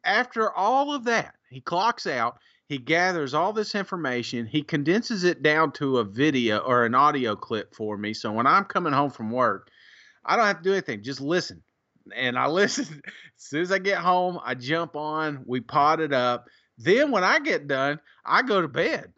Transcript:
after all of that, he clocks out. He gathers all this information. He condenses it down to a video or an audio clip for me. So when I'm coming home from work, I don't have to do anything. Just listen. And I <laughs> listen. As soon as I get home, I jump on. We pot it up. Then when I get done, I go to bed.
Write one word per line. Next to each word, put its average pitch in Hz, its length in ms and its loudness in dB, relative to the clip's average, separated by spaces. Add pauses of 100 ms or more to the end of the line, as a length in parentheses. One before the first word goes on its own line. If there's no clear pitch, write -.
after 220 480 0
all 269 420 0
of 240 100 -6
that, 233 300 -2 (160)
he 127 100 -16
clocks 196 460 -2
out. 120 320 -2 (300)
He 143 100 -6
gathers 156 560 0
all 175 180 0
this 214 240 -4
information. 127 720 -4
He 147 160 -2
condenses 175 640 0
it 165 180 2
down 151 300 4
to 135 260 0
a 113 60 2
video 117 540 2
or 123 260 2
an 117 120 0
audio 135 400 4
clip - 380 -6
for 107 220 -6
me. 104 180 -4
So 107 180 -6
when 113 140 2
I'm 185 180 4
coming 175 280 -2
home 139 180 2
from 113 200 -8
work, 117 380 0 (560)
I 180 120 0
don't 226 100 4
have 196 120 0
to 165 60 -18
do 190 80 2
anything. 127 320 -4
Just 131 160 -8
listen. 139 420 -4 (520)
And 123 240 -2
I 131 80 2
<laughs> - 20 2
listen. 170 560 -2
As - 80 -16 (320)
soon 147 180 -4
as 180 100 -4
I 190 60 0
get 185 200 -2
home, 180 460 0
I 123 100 -4
jump 151 420 -4
on. 151 500 -4
We 127 140 -4
pot 151 400 2
it 151 120 -2
up. 123 340 0 (320)
Then 220 340 2
when 196 120 2
I 240 140 4
get 190 300 -2
done, 139 320 0 (240)
I 202 180 2
go 214 200 2
to 156 60 -2
bed. 190 480 -4